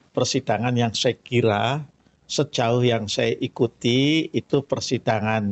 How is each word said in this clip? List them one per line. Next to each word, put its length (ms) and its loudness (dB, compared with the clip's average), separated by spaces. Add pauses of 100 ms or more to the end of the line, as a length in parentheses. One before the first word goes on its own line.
(120)
persidangan 640 0
yang 160 2
saya 240 0
kira, 720 0 (400)
sejauh 560 0
yang 240 0
saya 240 -2
ikuti, 960 0
itu 320 -2
persidangan 920 -2